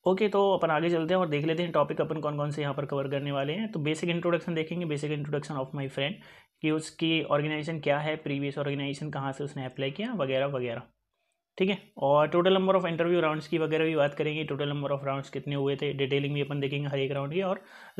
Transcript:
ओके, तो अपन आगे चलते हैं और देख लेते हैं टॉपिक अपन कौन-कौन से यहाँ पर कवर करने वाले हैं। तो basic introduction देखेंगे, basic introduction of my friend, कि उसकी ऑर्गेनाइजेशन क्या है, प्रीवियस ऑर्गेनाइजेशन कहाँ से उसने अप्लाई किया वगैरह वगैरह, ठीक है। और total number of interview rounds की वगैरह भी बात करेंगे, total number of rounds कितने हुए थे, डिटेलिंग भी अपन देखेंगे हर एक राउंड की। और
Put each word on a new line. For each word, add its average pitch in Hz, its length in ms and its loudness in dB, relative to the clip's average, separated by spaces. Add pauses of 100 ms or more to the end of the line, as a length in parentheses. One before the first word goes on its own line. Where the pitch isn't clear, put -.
ओके, 190 200 4
तो 196 260 4
अपन 165 180 2
आगे 160 180 2
चलते 165 240 2
हैं 185 80 4
और 175 60 2
देख 147 180 0
लेते 160 180 0
हैं 165 80 -4
टॉपिक 156 300 2
अपन 156 180 0
कौन-कौन 147 320 -2
से 151 100 -4
यहाँ 143 120 -2
पर 143 120 -4
कवर 139 220 -2
करने 143 240 -2
वाले 139 220 -2
हैं। 214 180 -4
तो 175 80 -4
basic 151 300 -2
introduction 170 460 0
देखेंगे, 165 300 -2
basic 147 320 -2
introduction 147 420 -4
of 135 160 -6
my 139 140 -4
friend, 139 240 -2 (480)
कि 156 100 2
उसकी 160 520 0
ऑर्गेनाइजेशन 151 560 0
क्या 143 200 2
है, 156 160 -2
प्रीवियस 143 420 -4
ऑर्गेनाइजेशन 143 520 -4
कहाँ 139 220 -4
से 143 120 -6
उसने 143 220 -6
अप्लाई 135 260 -4
किया 233 220 -6
वगैरह 135 320 0
वगैरह, 123 360 -4 (760)
ठीक 190 120 2
है। 190 80 -2 (200)
और 147 300 6
total 180 300 4
number 190 180 4
of 185 100 4
interview 170 360 2
rounds 156 260 0
की 170 100 0
वगैरह 156 280 2
भी 160 100 0
बात 143 180 4
करेंगे, 156 320 -2
total 143 260 -2
number 143 200 -2
of 139 160 -2
rounds 135 220 -4
कितने 143 260 -4
हुए 139 200 2
थे, 143 180 -2
डिटेलिंग 139 400 0
भी 143 80 0
अपन 143 180 -2
देखेंगे 143 280 -2
हर 139 120 -2
एक 135 120 0
राउंड 139 220 -4
की। 185 80 0
और 190 200 -2 (380)